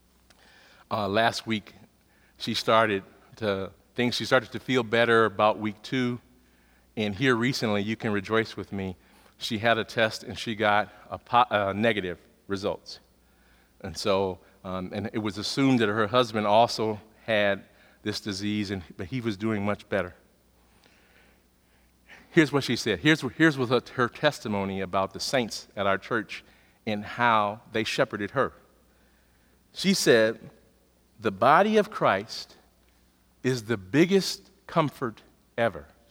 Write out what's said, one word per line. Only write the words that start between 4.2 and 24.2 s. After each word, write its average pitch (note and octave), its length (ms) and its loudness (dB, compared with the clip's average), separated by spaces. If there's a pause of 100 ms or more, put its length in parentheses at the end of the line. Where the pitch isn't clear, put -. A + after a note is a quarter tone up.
started A#2+ 260 2
to A#2 80 -8
feel B2+ 240 0
better A#2 420 4
about G#2+ 340 2
week G#2+ 240 -6
two. B2 360 -2 (760)
And G#2 180 -2
here C3 220 2
recently, A2+ 460 0
you A2 120 -4
can G#2+ 180 -4
rejoice G#2+ 440 -2
with G2 160 -10
me, F#2+ 240 -6 (420)
she A2 200 -6
had A2+ 200 2
a G#2 60 -2
test A2 400 -2
and G2 120 -12
she A#2 200 -8
got G#2+ 320 2 (220)
a F#2+ 80 -8
po-, - 320 2
uh, G2+ 260 0
negative G2+ 420 0 (300)
results. G2 500 -6 (840)
And E2+ 140 -12
so, F#2+ 420 0 (260)
um, F#2 280 -8
and G#2 200 -6
it - 60 -6
was G#2 200 -6
assumed C3 420 2
that G#2+ 80 2
her G#2+ 200 0
husband A2 380 0
also A2 540 2 (240)
had G2+ 380 0 (400)
this G#2 160 -4
disease, G#2 540 -4
and, F#2+ 100 -6 (140)
but F#2+ 100 -10
he B2+ 140 -8
was A2+ 160 -4
doing G#2 280 -2
much G2+ 240 -4
better. F2+ 260 -4 (2250)
Here's D3+ 200 4
what C#3 120 2
she C3 100 -2
said. G2+ 240 0
Here's, D3+ 240 2 (140)
here's D#3 220 4
what B2 100 0
her, A#2+ 140 2 (120)
her A#2+ 140 2
testimony G2 720 -2